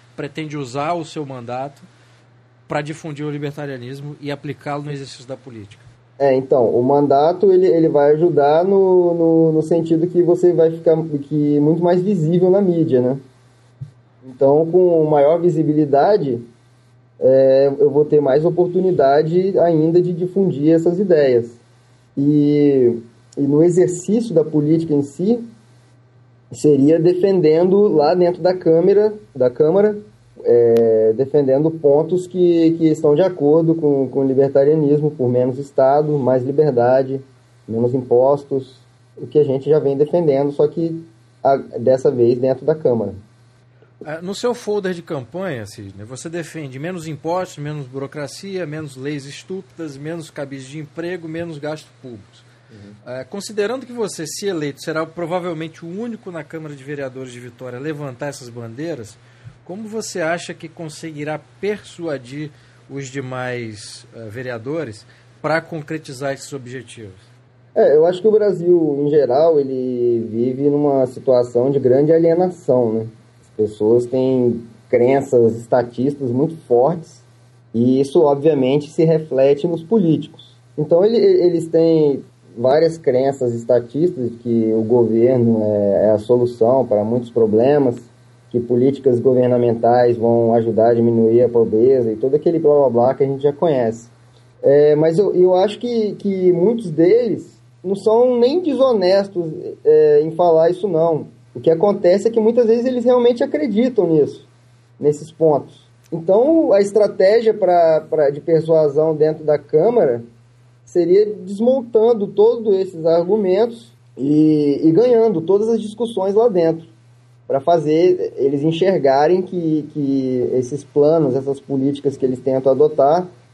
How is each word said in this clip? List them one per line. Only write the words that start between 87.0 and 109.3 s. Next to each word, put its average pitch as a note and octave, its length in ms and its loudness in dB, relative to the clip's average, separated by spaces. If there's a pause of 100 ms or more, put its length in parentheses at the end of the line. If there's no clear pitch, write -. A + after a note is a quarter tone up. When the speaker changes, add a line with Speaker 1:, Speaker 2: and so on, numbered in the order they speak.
Speaker 2:
muitos A#2 260 -4
problemas, A#2+ 640 2 (560)
que A#2+ 80 -4
políticas B2 600 0
governamentais A#2+ 960 2
vão A2+ 380 2
ajudar A2+ 360 2
a A#2 40 2
diminuir A#2 480 2
a A#2+ 60 2
pobreza A#2 640 2
e G#2+ 60 -4
todo C3 180 -2
aquele E3 240 0
blá, D3+ 160 2
blá, C#3 160 4
blá A#2+ 240 2
que - 80 -2
a C#3 40 2
gente C#3 160 -6
já C#3+ 100 2
conhece. B2+ 560 -2 (520)
É, D3 360 4
mas E3 220 0
eu, G3 160 0
eu F3+ 200 4
acho G3 240 0
que, A3+ 380 -4
que F#3 360 0
muitos F#3 380 -2
deles F3+ 720 0 (220)
não F#3+ 120 -4
são A#3+ 420 2
nem C4 240 2
desonestos, G3 920 0 (340)
é, D3+ 380 6
em D#3+ 100 -4
falar E3 380 4
isso, F3+ 180 -4
não. D#3+ 380 0 (280)
O B2+ 60 -12
que E3 100 2
acontece G3+ 580 2
é - 20 2
que A3+ 100 0
muitas A#3 260 2
vezes A#3 180 2
eles B3 200 -2
realmente A#3+ 380 2
acreditam A#3+ 640 0
nisso, D#3 380 0 (520)
nesses D3 320 -2
pontos. - 580 -2 (240)
Então, A#3 600 2
a G3+ 80 4
estratégia G#3 720 2
pra, F3 460 2 (100)
pra, D3+ 200 2
de D3 100 -10
persuasão D#3 760 2
dentro D#3 300 -2